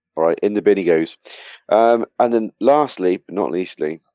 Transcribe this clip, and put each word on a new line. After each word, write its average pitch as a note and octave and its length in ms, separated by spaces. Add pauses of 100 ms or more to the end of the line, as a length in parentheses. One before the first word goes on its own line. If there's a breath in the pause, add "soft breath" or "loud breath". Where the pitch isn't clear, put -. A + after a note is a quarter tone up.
(160)
All D#2+ 80
right. E2 180
In G#2 120
the G#2 80
bin G2+ 140
he G2 60
goes. E2 340 (520 loud breath)
Um. A#2 360 (140)
And A#2+ 160
then, A2 160 (100)
lastly, A#2+ 580
but - 180
not E2+ 160
leastly, E2 480 (140)